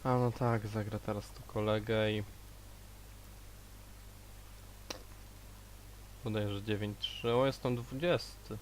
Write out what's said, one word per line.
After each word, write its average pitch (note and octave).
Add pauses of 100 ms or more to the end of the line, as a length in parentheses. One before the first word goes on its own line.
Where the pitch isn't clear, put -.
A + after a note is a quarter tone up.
A B2+
no B2
tak, A#2
zagra G#2+
teraz G#2
tu -
kolegę G#2+
i G#2 (4000)
bodajże G#2
dziewięć G#2
trzy. -
O, C3
jestem B2+
dwudziesty. C3